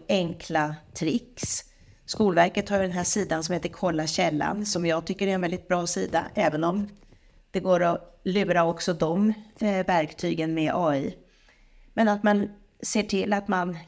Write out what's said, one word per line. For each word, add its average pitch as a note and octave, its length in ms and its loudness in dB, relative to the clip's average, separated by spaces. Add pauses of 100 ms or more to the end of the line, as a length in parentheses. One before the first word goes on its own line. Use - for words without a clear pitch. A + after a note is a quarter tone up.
enkla D#3+ 680 -2 (180)
tricks. - 720 -4 (400)
Skolverket G3 640 2
har G3+ 80 0
ju G3 60 2
den F#3 100 -2
här F3+ 120 -2
sidan E3 400 -2
som E3+ 80 -4
heter E3+ 160 -4
Kolla D#3+ 380 -2
källan, D#3+ 600 -2
som F3 200 -2
jag E3 200 0
tycker F#3+ 200 -2
är F#3+ 80 2
en F#3 60 0
väldigt F3 280 -4
bra F3 180 0
sida, F3 380 -2 (100)
även D#3 300 2
om G3+ 240 0 (600)
det F#3+ 100 -2
går F3+ 220 4
att - 280 0 (140)
lura F3 400 2
också E3+ 300 0
de, E3+ 380 2 (280)
eh, G3 260 0
verktygen E3 680 0
med D#3 200 0
A E3 220 2
I. D3 200 -4 (800)
Men A3 140 4
att G#3 140 0
man G#3 260 4 (340)
ser - 200 0
till G3+ 300 0
att G3+ 160 -2
man F3+ 400 -2